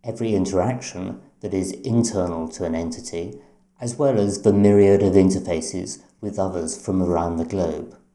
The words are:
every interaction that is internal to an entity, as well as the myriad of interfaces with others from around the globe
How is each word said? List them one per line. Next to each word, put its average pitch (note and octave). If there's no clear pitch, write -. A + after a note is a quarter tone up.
every A2
interaction F#2+
that F#2+
is F#2
internal F2+
to -
an E2
entity, E2
as B2
well C3+
as G2+
the G#2
myriad G2+
of F#2+
interfaces F#2
with G2+
others F2+
from F#2+
around E2+
the E2
globe D#2+